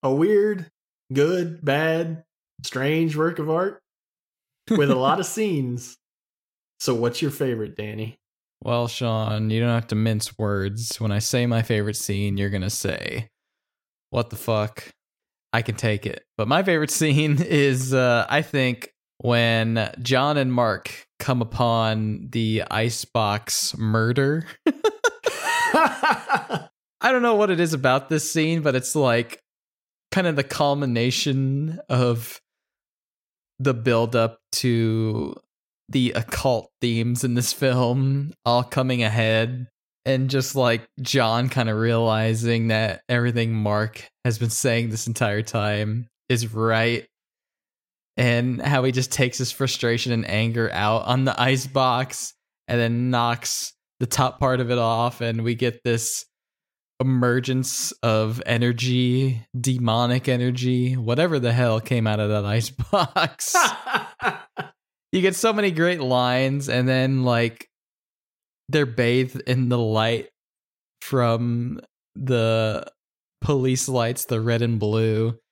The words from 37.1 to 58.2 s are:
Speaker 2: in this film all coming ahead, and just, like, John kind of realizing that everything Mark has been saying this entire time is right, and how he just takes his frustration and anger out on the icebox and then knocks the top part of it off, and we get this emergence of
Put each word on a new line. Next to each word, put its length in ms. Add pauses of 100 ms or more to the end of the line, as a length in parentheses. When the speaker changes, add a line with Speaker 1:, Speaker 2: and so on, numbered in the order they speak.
Speaker 2:
in 100
this 200
film 800 (120)
all 180
coming 400
ahead, 640 (380)
and 240
just, 260
like, 320 (140)
John 480
kind 200
of 80
realizing 920
that 400
everything 440
Mark 540 (180)
has 120
been 120
saying 400
this 180
entire 340
time 680 (220)
is 240
right, 540 (1120)
and 440
how 220
he 80
just 200
takes 260
his 140
frustration 600
and 180
anger 420
out 340
on 200
the 160
icebox 920 (340)
and 120
then 300
knocks 640 (260)
the 60
top 340
part 200
of 120
it 60
off, 440
and 220
we 120
get 280
this 420 (760)
emergence 920 (120)
of 420